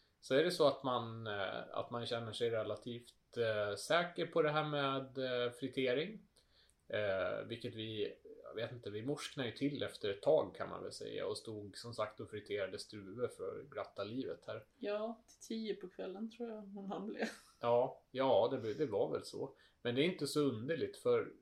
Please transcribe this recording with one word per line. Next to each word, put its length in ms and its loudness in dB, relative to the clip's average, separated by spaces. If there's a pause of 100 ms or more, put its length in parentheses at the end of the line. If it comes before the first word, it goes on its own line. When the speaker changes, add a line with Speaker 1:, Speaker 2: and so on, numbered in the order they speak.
(220)
Speaker 1:
så 140 2
är 80 8
det 80 2
så 160 6
att 160 2
man, 440 -2
eh, 320 -2 (120)
att 200 -4
man 140 -2
känner 280 -2
sig 160 2
relativt, 880 -4
eh, 380 2
säker 500 2
på 160 2
det 100 4
här 120 2
med, 540 0
eh, 340 0
fritering. 680 0 (680)
Eh, 600 0
vilket 280 -6
vi, 380 -2 (300)
jag 120 -10
vet 160 -4
inte, 180 -10
vi 120 -6
morsknar 440 -4
ju 60 -2
till 320 -2
efter 260 -2
ett 120 -2
tag, 340 4
kan 140 -6
man 140 -6
väl 100 -8
säga, 340 -6
och 100 -2
stod 400 -10
som 160 -10
sagt 260 -4
och 100 -10
friterade 500 -4
struve 480 -6
för 440 -6
glatta 320 -6
livet 440 -4
här. 160 -8 (160)
Speaker 2:
Ja, 480 -4
till 200 -20
tio 280 -2
på 120 -12
kvällen 440 -8
tror 180 -6
jag 120 -8
hon 300 -10
hann 160 -4
bli. 120 -6 (400)
Speaker 1:
Ja, 420 4 (100)
ja, 400 8
det, 220 0
det 120 2
var 260 2
väl 140 -2
så. 300 -6 (260)
Men 140 0
det 60 6
är 40 8
inte 220 0
så 120 0
underligt, 580 0
för 340 4 (100)